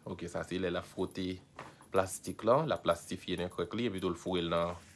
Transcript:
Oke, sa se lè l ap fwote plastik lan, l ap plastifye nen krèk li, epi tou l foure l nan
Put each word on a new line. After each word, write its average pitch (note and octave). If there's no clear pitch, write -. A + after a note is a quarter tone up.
Oke, F2
sa D#2+
se F#2
lè F2+
l F2
ap F2+
fwote F#2
plastik F#2+
lan, C#3
l F#2
ap -
plastifye F2
nen F2
krèk -
li, A#2
epi F#2+
tou F2+
l E2
foure F2+
l E2+
nan E2+